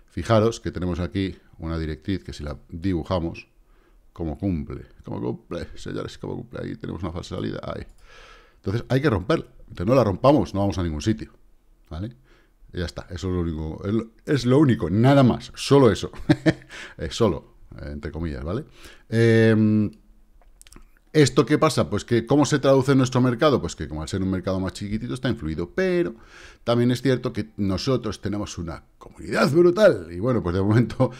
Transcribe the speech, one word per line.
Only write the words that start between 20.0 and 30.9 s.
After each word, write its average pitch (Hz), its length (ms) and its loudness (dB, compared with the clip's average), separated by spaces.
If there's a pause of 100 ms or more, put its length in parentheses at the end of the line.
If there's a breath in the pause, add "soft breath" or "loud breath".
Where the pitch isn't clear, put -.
¿esto 143 360 4
qué 147 100 4
pasa? 131 320 2
Pues 101 160 -4
que, 117 220 0
¿cómo 143 180 4
se 143 140 0
traduce 135 320 4
en 135 80 6
nuestro 127 220 2
mercado? 127 380 2
Pues 82 160 -6
que 76 120 -8
como 76 160 -8
al 82 40 -10
ser 95 140 -4
un 95 80 -2
mercado 95 300 -2
más 92 140 -4
chiquitito 110 420 -6
está 131 140 -4
influido, - 440 -6
pero 180 400 0 (500 loud breath)
también 120 280 2
es 123 100 -2
cierto 127 320 0
que 104 240 -6
nosotros 104 640 -2
tenemos 101 380 -8
una 82 240 -10 (160)
comunidad - 520 -4
brutal, 170 600 4
y 87 80 -8
bueno, 110 240 0
pues 85 100 0
de 95 80 2
momento, 110 480 2 (100)